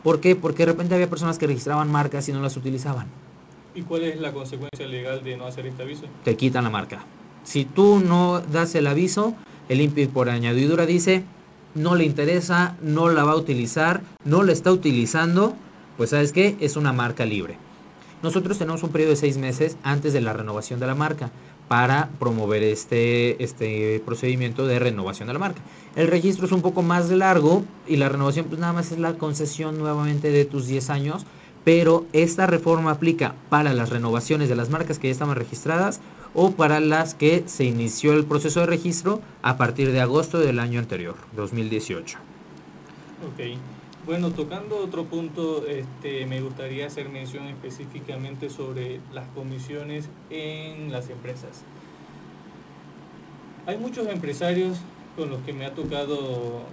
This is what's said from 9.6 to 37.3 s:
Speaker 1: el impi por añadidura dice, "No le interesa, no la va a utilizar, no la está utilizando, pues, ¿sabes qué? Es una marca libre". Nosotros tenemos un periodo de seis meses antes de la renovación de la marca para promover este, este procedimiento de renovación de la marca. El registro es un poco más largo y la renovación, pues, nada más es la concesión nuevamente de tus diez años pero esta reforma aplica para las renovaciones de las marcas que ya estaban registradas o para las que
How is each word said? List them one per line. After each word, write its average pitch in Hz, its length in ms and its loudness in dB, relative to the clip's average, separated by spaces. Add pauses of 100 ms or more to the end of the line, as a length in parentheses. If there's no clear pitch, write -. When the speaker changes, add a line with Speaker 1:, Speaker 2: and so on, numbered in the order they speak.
Speaker 1:
el 131 140 4
impi 147 240 4
por 127 240 0
añadidura 127 560 2
dice, 185 380 4 (500)
"No 165 200 2
le 170 100 4
interesa, 175 760 2
no 160 300 2
la 156 140 4
va 151 80 4
a 156 40 4
utilizar, 160 640 0 (240)
no 160 180 4
la 185 100 6
está 180 200 4
utilizando, 170 840 2 (440)
pues, 117 100 0
¿sabes 147 240 2
qué? 202 280 4
Es 147 160 0
una 147 180 2
marca 120 320 0
libre". 92 320 -4 (640)
Nosotros 180 340 0
tenemos 160 260 -4
un 165 80 -4
periodo 156 200 4
de 147 60 6
seis 143 200 2
meses 135 460 -2
antes 143 320 0
de 131 80 2
la 113 100 -2
renovación 107 480 -6
de 127 60 -2
la 131 80 -2
marca 147 360 -2 (380)
para 131 400 4 (100)
promover 107 440 0
este, 117 800 2
este 110 640 -2
procedimiento 127 600 -2
de 123 120 2
renovación 104 480 -2
de 123 80 -6
la 147 40 -4
marca. 185 220 -4 (360)
El 160 120 4
registro 180 380 2
es 185 60 -2
un 185 100 4
poco 180 180 0
más 175 300 2
largo 185 520 6 (240)
y 156 100 2
la 139 120 4
renovación, 139 380 0
pues, 156 120 -8
nada 175 140 -2
más 170 180 -2
es 165 80 -6
la 165 200 -2
concesión 156 580 -4
nuevamente 151 540 0
de 143 160 6
tus 139 200 -4
diez 131 220 -2
años 151 380 -4 (400)
pero 165 460 6
esta 170 340 4
reforma 165 460 4
aplica 156 420 0 (140)
para 147 240 6
las 117 180 0
renovaciones 120 580 0
de 123 60 2
las 120 160 -2
marcas 160 300 -2
que 135 80 -2
ya 131 40 0
estaban 143 220 -2
registradas 165 640 -2 (320)
o 185 200 4
para 151 260 4
las 156 360 2
que 165 320 4